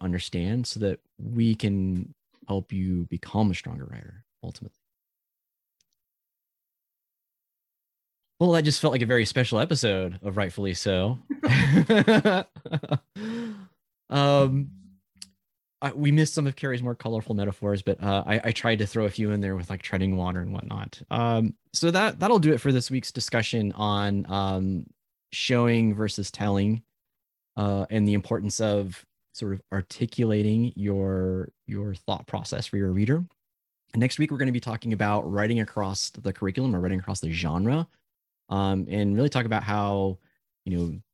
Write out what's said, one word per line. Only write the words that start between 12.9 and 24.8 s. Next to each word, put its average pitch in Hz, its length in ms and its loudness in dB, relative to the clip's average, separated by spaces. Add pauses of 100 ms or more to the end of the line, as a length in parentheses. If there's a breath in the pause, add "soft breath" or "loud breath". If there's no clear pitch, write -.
Um, 139 600 4 (1120)
I, 139 120 -2
we 147 180 2
missed 151 240 6
some 147 140 0
of 131 80 -4
Carrie's 127 260 -4
more 123 140 -2
colorful 113 400 -4
metaphors, 101 440 0
but, - 220 -2
uh, 98 240 0
I, 107 200 2
I 113 60 2
tried 113 280 0
to 107 80 0
throw 113 160 -2
a 104 40 0
few 104 220 -2
in 104 100 0
there 98 140 -2
with, 87 160 -6
like, 92 120 -8
treading 95 340 0
water 90 240 -2
and 95 120 -6
whatnot. 104 480 -10 (120)
Um, 113 420 2 (180)
so 170 200 0
that, 185 260 0
that'll 202 220 4
do 151 120 6
it 123 80 2
for 139 120 2
this 127 180 0
week's 131 220 -4
discussion 113 640 0
on, 101 520 0
um, 95 580 -2 (460)